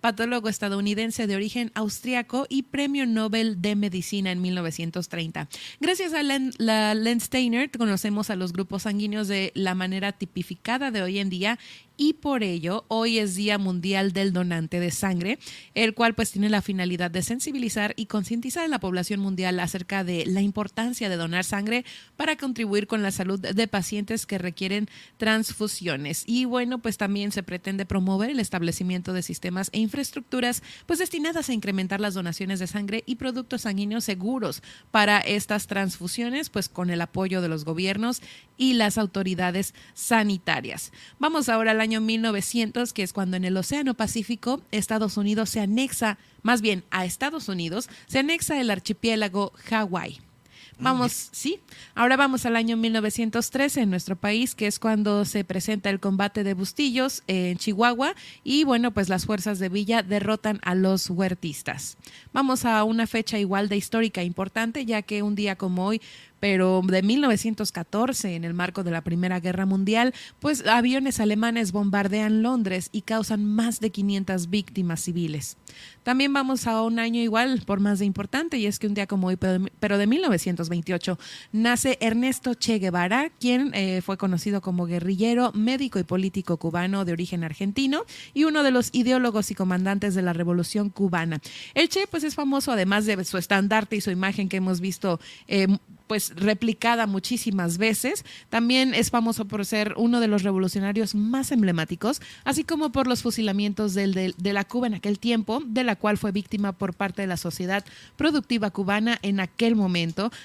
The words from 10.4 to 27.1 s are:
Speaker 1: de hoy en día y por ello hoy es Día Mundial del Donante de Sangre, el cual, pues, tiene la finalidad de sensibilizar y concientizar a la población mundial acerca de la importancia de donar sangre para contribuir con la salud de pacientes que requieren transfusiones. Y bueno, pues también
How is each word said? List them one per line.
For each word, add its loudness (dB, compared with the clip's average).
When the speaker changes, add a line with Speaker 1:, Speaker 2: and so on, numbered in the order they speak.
Speaker 1:
de -2
hoy -2
en 0
día -2
y 4
por 0
ello -2
hoy 2
es 0
Día 0
Mundial 2
del 2
Donante 0
de 0
Sangre, -2
el 0
cual, 2
pues, -2
tiene 0
la 2
finalidad -2
de -2
sensibilizar -4
y -4
concientizar -4
a -2
la -2
población -2
mundial 0
acerca -4
de -2
la 2
importancia -2
de -2
donar -2
sangre -2
para -2
contribuir -2
con -2
la 0
salud -2
de 0
pacientes -4
que -4
requieren -4
transfusiones. -2
Y 0
bueno, -2
pues -4
también -2